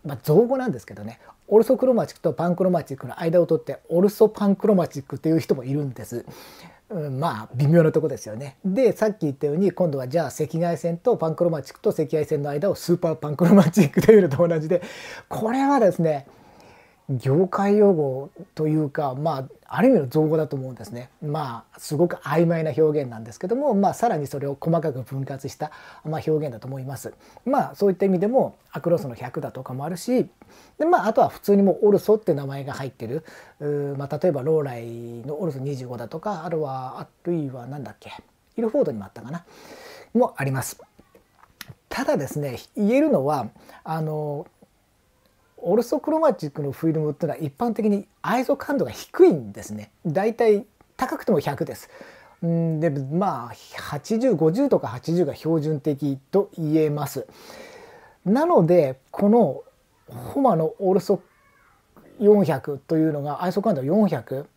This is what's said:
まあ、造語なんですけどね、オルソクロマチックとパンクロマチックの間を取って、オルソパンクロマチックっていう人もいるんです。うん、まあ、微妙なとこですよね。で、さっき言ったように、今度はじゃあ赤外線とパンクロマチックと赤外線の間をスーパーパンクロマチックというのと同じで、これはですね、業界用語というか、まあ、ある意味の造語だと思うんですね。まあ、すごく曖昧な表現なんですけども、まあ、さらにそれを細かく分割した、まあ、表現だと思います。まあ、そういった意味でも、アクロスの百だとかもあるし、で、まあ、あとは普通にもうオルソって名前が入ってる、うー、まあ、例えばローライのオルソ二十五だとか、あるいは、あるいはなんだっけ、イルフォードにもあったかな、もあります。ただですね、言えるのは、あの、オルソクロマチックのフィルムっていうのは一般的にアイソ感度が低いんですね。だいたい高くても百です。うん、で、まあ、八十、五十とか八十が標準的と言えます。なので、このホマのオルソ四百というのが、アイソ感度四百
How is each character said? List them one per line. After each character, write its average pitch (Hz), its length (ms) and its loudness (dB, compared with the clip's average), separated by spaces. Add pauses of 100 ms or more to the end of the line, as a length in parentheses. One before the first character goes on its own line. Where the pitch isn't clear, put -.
ま 143 120 -8
あ、 - 60 -14
造 151 140 2
語 240 220 4
な 247 100 -2
ん 170 60 -2
で 113 60 -6
す - 60 -18
け - 80 -18
ど 104 120 -14
ね、 113 160 -16 (260)
オ 202 100 6
ル 226 60 8
ソ 254 140 4
ク 254 80 0
ロ 254 80 4
マ 190 120 2
チ - 80 -16
ッ - 40 -20
ク - 40 -20
と 156 120 0
パ 170 160 -2
ン 175 80 -2
ク 190 80 0
ロ 185 40 4
マ 165 140 0
チ 135 120 -10
ッ - 20 -20
ク 123 100 -12
の 123 140 -12
間 170 200 4
を 165 40 4
取 165 160 0
っ - 20 -20
て、 135 240 -10
オ 170 140 2
ル 196 80 4
ソ 214 180 4
パ 214 200 0
ン 190 100 2
ク 214 100 -2
ロ 208 80 6
マ 165 140 0
チ 139 100 -10
ッ - 40 -12
ク - 120 -10
っ 135 40 -10
て 160 100 -2
い - 20 4
う 165 80 4
人 175 160 0
も 127 80 -10
い 131 80 -6
る 147 140 -2
ん 131 60 -6
で 113 120 -14
す。 - 220 -10 (640)
う 156 200 -8
ん、 131 100 -6
ま 127 240 -4
あ、 - 100 -18
微 139 140 2
妙 165 160 6
な 156 80 4
と 156 80 2
こ 156 80 0
で 131 80 -4
す - 140 -14
よ 110 80 -10
ね。 139 260 -12
で、 202 300 2
さ 214 140 0
っ 202 100 -2
き - 60 -4
言 143 100 -2
っ - 0 -
た 147 120 -6
よ 143 80 0
う 156 40 0
に、 190 160 2
今 170 180 0
度 139 60 -4
は 127 100 -6
じ 139 100 -2
ゃ 160 80 0
あ - 20 -6
赤 156 300 -6
外 170 200 -2
線 170 200 -4
と 233 200 2
パ 160 100 -2
ン 156 80 -2
ク - 80 0
ロ 175 60 4
マ 156 120 -2
チ - 120 -18
ッ - 20 -20
ク - 60 -20
と 220 80 2
赤 160 160 -2
外 151 180 -2
線 143 200 -2
の 143 60 -4
間 151 200 -2
を 170 60 0
ス - 180 -2
ー 170 40 2
パ 165 140 -2
ー 156 60 -2
パ 151 120 -8
ン 147 60 -4
ク 180 80 2
ロ 175 100 8
マ 196 120 8
チ 175 160 2
ッ 143 80 6
ク 185 120 0
と 220 120 8
い 208 60 12
う - 20 8
の 165 80 2
と 156 180 2
同 165 100 0
じ 156 120 -4
で、 175 120 2 (460)
こ 220 240 -4
れ 269 140 0
は 277 160 4
で 190 100 6
す - 80 -4
ね、 156 280 0 (840)
業 135 380 2
界 202 300 2
用 202 160 8
語 139 360 -2 (240)
と 156 140 -2
い 156 80 2
う 151 140 0
か、 139 260 -4
ま 147 220 -2
あ、 131 80 -6 (240)
あ 156 120 -2
る 247 80 8
意 - 20 8
味 214 80 6
の 135 100 0
造 156 140 2
語 156 120 2
だ 156 120 0
と 143 100 -6
思 131 100 -8
う 127 60 -12
ん - 20 -14
で 110 80 -18
す 104 80 -16
ね。 120 180 -14 (120)
ま 147 420 -6 (100)
あ、 - 60 -20
す - 160 -8
ご 160 100 4
く 175 120 -4
曖 160 280 0
昧 165 200 0
な 151 120 -4
表 151 260 2
現 127 60 -8
な 113 80 -12
ん 113 60 -12
で 117 80 -16
す - 80 -20
け 185 80 -8
ど 220 80 0
も、 277 200 0
ま 196 140 2
あ、 - 40 -2
さ 233 160 0
ら 180 80 0
に 139 100 -6
そ 143 120 -8
れ 143 80 -6
を 143 120 -6
細 165 220 0
か 156 100 -2
く 127 120 -10
分 135 200 -8
割 135 240 -10
し - 80 -12
た、 - 160 -10 (320)
ま 156 140 -6
あ、 123 80 -8
表 160 60 0
現 151 200 0
だ 110 80 -14
と 127 80 -14
思 135 140 -10
い 127 40 -10
ま 131 120 -10
す。 - 160 -12 (320)
ま 247 260 0
あ、 - 40 -18
そ 202 120 2
う 190 40 4
い - 20 0
っ 175 40 -4
た 196 80 0
意 196 40 2
味 180 100 2
で 202 80 0
も、 247 300 0 (160)
ア 151 80 -8
ク 170 80 -2
ロ 170 80 4
ス 139 100 -6
の 117 80 -10
百 131 240 -10
だ 131 140 -8
と 131 100 -14
か 127 100 -10
も 135 120 -8
あ 165 40 -6
る 180 60 -6
し、 240 320 0 (500)
で、 302 80 0
ま 330 200 4
あ、 - 20 2
あ 220 60 0
と 254 80 4
は 165 80 4
普 - 100 -12
通 202 160 2
に 196 80 6
も 190 180 2
う 208 60 4
オ 208 40 6
ル 190 80 4
ソ 214 160 2
っ 214 40 -6
て 175 140 -2
名 143 120 -2
前 139 200 -8
が 135 80 -8
入 135 160 -8
っ - 20 -12
て 117 160 -12
る、 151 160 -6 (380)
う 147 40 -8
ー、 143 320 -4
ま 139 140 -8
あ、 147 100 -6
例 185 60 2
え 175 60 4
ば 135 80 -4
ロ 156 180 2
ー 147 40 0
ラ 127 140 -8
イ 117 80 -12 (400)
の 151 160 -8
オ 185 40 -4
ル 156 80 -4
ソ 135 60 -10
二 139 180 -6
十 127 100 -12
五 123 80 -10
だ 110 140 -10
と 160 100 -10
か、 185 240 -6
あ 175 60 -10
る 170 80 -4
い 156 40 -2
は、 131 380 -8
あ - 80 -14 (160)
る 175 120 -2
い 147 140 -4
は 123 180 -12
な 143 100 -12
ん 135 80 -12
だ - 80 -16
っ - 80 -20
け、 - 100 -18 (460)
イ 233 40 -4
ル 233 60 0
フ 285 120 0
ォ - 20 4
ー - 20 4
ド 147 80 0
に 113 60 -8
も 98 80 -10
あ - 20 -20
っ - 60 -20
た - 80 -18
か 127 100 -14
な、 170 140 -10 (680)
も 240 220 2
あ 139 80 -6
り 135 80 -2
ま 131 100 -4
す。 - 160 -10 (1120)
た 247 160 -6
だ 294 140 2
で 135 100 -4
す - 100 -8
ね、 143 200 -6 (180)
言 208 160 2
え 262 80 4
る 311 100 4
の 147 160 2
は、 151 220 -2 (380)
あ 165 160 -6
の、 151 440 -6 (1120)
オ 208 180 0
ル 240 80 2
ソ 285 160 -2
ク 302 120 -4
ロ 320 80 0
マ 302 140 4
チ - 140 -8
ッ 139 40 -8
ク 156 100 -10
の 143 100 -4
フ 165 160 -4
ィ 156 60 2
ル 156 80 -2
ム 151 100 -2
っ - 20 -8
て 170 120 -6
い - 40 -4
う - 20 -4
の 127 60 -8
は 156 60 -8
一 143 120 -8
般 240 180 -2
的 214 160 0
に 202 180 0 (140)
ア 226 180 -2
イ 247 60 -2
ソ 285 100 0
感 285 220 -4
度 165 80 0
が - 60 -10
低 - 340 4
い 330 60 8
ん 120 200 -4
で 101 120 -16
す 107 100 -12
ね。 104 180 -12 (140)
だ 185 200 0
い 226 100 -2
た 233 120 4
い 214 180 4 (300)
高 269 220 -4
く - 60 -12
て 240 80 0
も 160 80 4
百 143 260 -4
で - 100 -12
す。 - 140 -20 (540)
う 170 40 -2
ん、 165 320 0
で、 165 100 0
ま 139 640 -4
あ、 - 40 -16 (200)
八 208 440 -6
十、 247 160 2
五 160 160 4
十 262 180 0
と 185 100 4
か 135 80 -6
八 127 280 -4
十 175 100 2
が 127 100 -6
標 160 260 -2
準 151 200 -2
的 139 380 -2 (120)
と 202 260 2
言 156 180 -2
え 156 140 4
ま 143 180 -4
す。 - 200 -10 (960)
な 247 200 2
の 302 200 4
で、 156 340 4 (120)
こ 202 180 2
の 208 340 4 (720)
ホ 277 80 -2
マ 233 140 4
の 160 240 0
オ 190 140 2
ル 196 60 4
ソ - 220 -2 (1000)
四 208 260 6
百 143 420 -4
と 160 100 0
い 156 120 4
う - 20 0
の 147 100 -4
が、 143 220 -6
ア 180 40 -2
イ 180 60 -2
ソ 202 80 -2
感 208 140 0
度 131 80 -6
四 190 240 2
百 135 500 -6